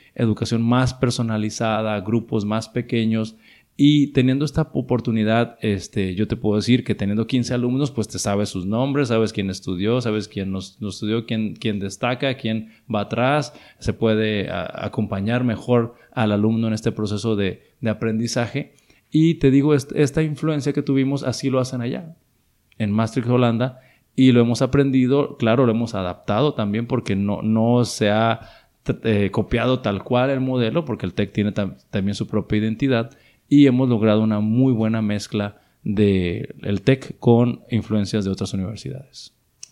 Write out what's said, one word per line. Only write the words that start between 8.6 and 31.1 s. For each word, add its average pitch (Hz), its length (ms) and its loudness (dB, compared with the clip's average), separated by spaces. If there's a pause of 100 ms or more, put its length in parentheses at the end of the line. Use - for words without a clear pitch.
nombres, 131 440 0
sabes 113 240 0
quién 98 160 -4
estudió, 98 500 -2
sabes 107 300 -4
quién 98 200 -6
no, 95 100 -6 (200)
no 104 80 -8
estudió, 110 380 -4
quién, 110 320 -4
quién 104 240 -4
destaca, 127 560 -4
quién 110 320 -6 (180)
va 107 140 -2
atrás, 127 520 -2 (260)
se - 120 -4
puede 107 580 0
a-, 90 360 -8
acompañar 104 580 -2
mejor 117 520 0 (180)
al 110 180 0
alumno 113 360 2
en 110 60 -2
este 110 200 -2
proceso 107 420 -2
de, 98 280 -2 (180)
de 110 80 -2
aprendizaje. 117 840 -4 (360)
Y 160 240 4
te 135 160 4
digo, 143 240 4
est-, 131 180 -2
esta 151 300 2
influencia 151 480 -2
que 143 100 -2
tuvimos, 135 420 0
así 135 260 -4
lo 131 100 2
hacen 127 220 -4
allá, 160 340 -8 (640)
en 104 160 0
Maastricht, 113 340 0
Holanda, 123 540 2 (340)
y 131 160 6
lo 120 80 6
hemos 117 220 2
aprendido, 135 760 2
claro, 120 300 2
lo 113 80 4
hemos 113 220 -2
adaptado 104 580 -2
también 110 340 -4
porque 117 300 -2
no, 101 240 -2
no 113 420 2
se 107 260 0
ha, 113 300 2 (640)
eh, 101 280 2
copiado 120 500 0
tal 98 200 -2
cual 127 280 0
el 135 100 -2
modelo, 127 460 0
porque 110 200 -6
el - 80 -6